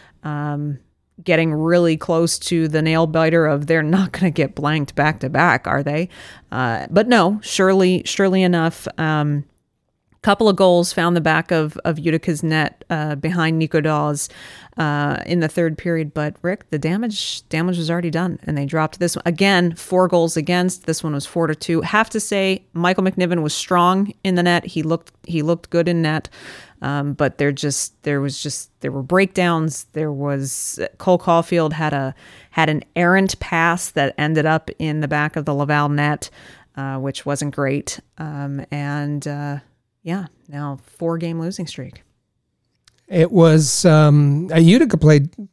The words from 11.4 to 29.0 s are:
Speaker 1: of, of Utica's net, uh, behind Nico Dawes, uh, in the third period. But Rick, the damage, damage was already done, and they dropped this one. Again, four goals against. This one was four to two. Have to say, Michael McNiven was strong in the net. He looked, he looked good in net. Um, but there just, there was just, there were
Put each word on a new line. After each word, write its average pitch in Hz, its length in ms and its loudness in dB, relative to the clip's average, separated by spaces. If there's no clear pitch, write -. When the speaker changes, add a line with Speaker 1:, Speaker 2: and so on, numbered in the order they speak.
Speaker 1:
of, 156 320 0
of 160 160 -2
Utica's 160 440 -2
net, 156 460 -2
uh, 151 260 -4
behind 160 440 0
Nico 160 220 0
Dawes, 147 480 -2
uh, 147 480 -2
in 175 160 0
the 156 80 0
third 160 280 -2
period. 160 360 -4
But 151 280 -4
Rick, 185 280 -6
the 156 100 -4
damage, 202 720 -4
damage 170 280 -2
was 165 140 -4
already 170 180 -2
done, 165 340 -4
and 156 140 -4
they 143 80 -4
dropped 156 340 -4
this 175 180 -2
one. - 80 -8
Again, 175 500 2
four 185 320 2
goals 170 300 0
against. 180 480 -2
This 160 180 -4
one 156 100 -4
was 143 120 -6
four 165 220 -2
to 151 80 -2
two. 160 260 -2
Have 214 300 0
to 214 100 -4
say, 196 500 -2
Michael 180 320 0
McNiven 180 400 0
was 151 100 -4
strong 185 600 0
in 185 120 0
the 175 80 2
net. 175 220 2
He 165 160 -6
looked, 160 300 -4
he 170 160 -4
looked 165 280 -2
good 170 200 0
in 170 120 0
net. 156 280 -2
Um, 143 320 -2
but 135 240 -2
there 143 140 0
just, - 520 -6
there 143 180 0
was 143 200 -6
just, - 380 -10
there 135 140 -6
were 139 100 -6